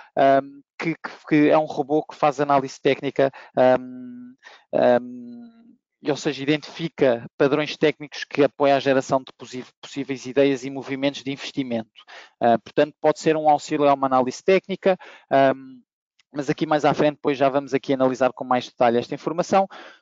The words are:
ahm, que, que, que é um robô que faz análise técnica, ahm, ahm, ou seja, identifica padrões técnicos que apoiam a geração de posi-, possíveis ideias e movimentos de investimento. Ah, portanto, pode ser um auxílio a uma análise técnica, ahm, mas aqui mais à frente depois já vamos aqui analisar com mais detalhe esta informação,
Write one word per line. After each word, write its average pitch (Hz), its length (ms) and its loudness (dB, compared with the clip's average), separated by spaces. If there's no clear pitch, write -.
ahm, 139 440 2
que, 160 160 -4
que, - 340 -16
que 151 200 4
é 147 100 4
um 156 60 -2
robô 147 360 -4
que - 140 -10
faz 143 260 0
análise 143 400 0
técnica, 139 520 0
ahm, 127 800 0
ahm, 120 800 -2
ou 139 80 0
seja, 135 280 -6
identifica 143 800 -2
padrões 143 400 0
técnicos - 460 -2
que - 220 0
apoiam 139 320 2
a 135 40 0
geração 131 380 0
de 131 180 -18
posi-, 123 300 -14
possíveis 135 460 -10
ideias 135 380 0
e 135 60 -10
movimentos 135 540 -6
de 135 80 -8
investimento. 120 580 -8
Ah, 117 200 4
portanto, - 400 -2
pode 151 180 2
ser 156 180 0
um 156 120 0
auxílio 147 400 2
a 139 60 4
uma 135 120 -2
análise 127 380 0
técnica, 190 520 0
ahm, 135 520 0
mas 139 180 -6
aqui 156 160 -4
mais 151 180 0
à 143 80 4
frente 151 220 0
depois 143 240 -4
já 139 100 4
vamos 135 240 -4
aqui 135 220 -2
analisar 131 360 2
com 131 140 -10
mais 127 220 -2
detalhe 120 320 2
esta 120 160 -4
informação, 175 520 0